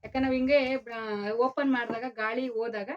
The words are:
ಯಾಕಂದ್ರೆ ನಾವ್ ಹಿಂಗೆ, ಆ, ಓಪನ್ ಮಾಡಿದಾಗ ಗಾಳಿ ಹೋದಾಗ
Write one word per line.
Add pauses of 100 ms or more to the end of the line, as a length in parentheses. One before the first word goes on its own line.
ಯಾಕಂದ್ರೆ
ನಾವ್
ಹಿಂಗೆ,
ಆ,
ಓಪನ್
ಮಾಡಿದಾಗ
ಗಾಳಿ
ಹೋದಾಗ